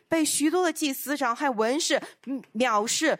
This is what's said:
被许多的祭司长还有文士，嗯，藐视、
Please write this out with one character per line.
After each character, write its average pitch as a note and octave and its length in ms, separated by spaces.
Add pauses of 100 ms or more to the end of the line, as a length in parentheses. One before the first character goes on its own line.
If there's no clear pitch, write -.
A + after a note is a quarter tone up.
被 D#4+ 160
许 D4 260
多 F4+ 140
的 D#4+ 80
祭 D4+ 200
司 C4 240
长 B3 180
还 C#4+ 120
有 C4 60
文 A3+ 260
士， D#4 220 (260)
嗯， B3+ 160 (120)
藐 A3 320
视、 B3+ 340